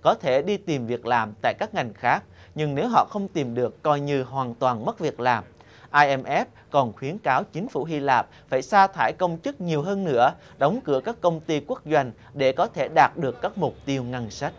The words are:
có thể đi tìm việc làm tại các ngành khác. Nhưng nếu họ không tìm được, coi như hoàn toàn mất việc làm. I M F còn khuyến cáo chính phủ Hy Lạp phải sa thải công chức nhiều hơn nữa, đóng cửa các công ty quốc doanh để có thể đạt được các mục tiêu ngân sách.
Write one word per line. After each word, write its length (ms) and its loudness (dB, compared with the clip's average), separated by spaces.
có 120 6
thể 280 2
đi 140 0
tìm 300 -4
việc 200 -6
làm 260 0
tại 160 0
các 160 -6
ngành 200 -4
khác. 280 0
Nhưng 200 -2
nếu 140 -2
họ 220 4
không 180 -6
tìm 260 -4
được, 280 -4
coi 180 2
như 220 -2
hoàn 320 -6
toàn 300 0
mất 140 -6
việc 220 -4
làm. 240 0
I 220 6
M 60 -6
F 220 -2
còn 220 2
khuyến 260 -8
cáo 240 0
chính 160 -8
phủ 160 -6
Hy 160 -4
Lạp 280 2
phải 140 0
sa 240 4
thải 320 -2
công 200 -2
chức 220 -6
nhiều 220 -2
hơn 220 -4
nữa, 280 4
đóng 260 0
cửa 200 0
các 160 -6
công 200 2
ty 260 -2
quốc 180 -6
doanh 280 0
để 180 2
có 140 0
thể 280 -4
đạt 220 6
được 240 -4
các 180 -6
mục 160 -2
tiêu 180 -2
ngân 280 -8
sách. 280 -8